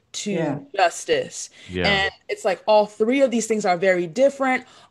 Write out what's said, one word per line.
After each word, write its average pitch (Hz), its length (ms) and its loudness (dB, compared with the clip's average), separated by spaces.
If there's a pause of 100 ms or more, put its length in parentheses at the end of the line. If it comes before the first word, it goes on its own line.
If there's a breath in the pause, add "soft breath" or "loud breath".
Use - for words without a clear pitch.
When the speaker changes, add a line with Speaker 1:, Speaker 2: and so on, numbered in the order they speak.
(120)
Speaker 1:
to - 180 -8
Speaker 2:
Yeah. 151 280 -2 (180)
Speaker 1:
justice. - 720 -2 (180 loud breath)
Speaker 3:
Yeah. - 200 -2
Speaker 1:
And 196 240 0 (160)
it's 202 160 -8
like 185 240 -2
all 208 180 4
three 226 360 0
of 254 100 2
these 226 160 -2
things 214 160 -2
are 180 120 2
very 180 300 0
different. 262 580 0 (260 loud breath)